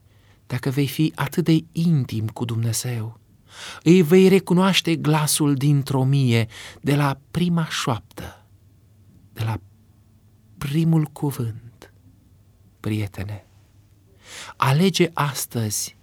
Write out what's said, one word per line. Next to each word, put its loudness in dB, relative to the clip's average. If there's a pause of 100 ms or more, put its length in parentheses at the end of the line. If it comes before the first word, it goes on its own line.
(480)
Dacă -4
vei 0
fi 0
atât -2
de 4
intim 0
cu -6
Dumnezeu, -4 (640)
îi 8
vei 6
recunoaște 2
glasul 0
dintr-o 0
mie 2 (340)
de 0
la 0 (120)
prima 0
șoaptă, -8 (880)
de -6
la -4 (1000)
primul 0
cuvânt. -8 (840)
Prietene, -8 (1120)
alege 2
astăzi -6